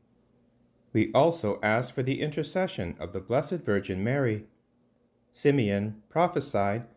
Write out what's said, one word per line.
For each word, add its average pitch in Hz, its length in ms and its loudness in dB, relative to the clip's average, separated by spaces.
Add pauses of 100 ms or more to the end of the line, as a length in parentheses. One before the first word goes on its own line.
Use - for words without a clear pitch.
(920)
We 110 180 2
also 135 500 2
ask 113 320 0
for 135 80 -4
the 127 200 -2
intercession 147 760 -4
of 85 140 -10
the 95 80 -6
Blessed 156 460 -2
Virgin 98 360 0
Mary. 117 440 0 (880)
Simeon 107 720 2
prophesied 120 800 0 (120)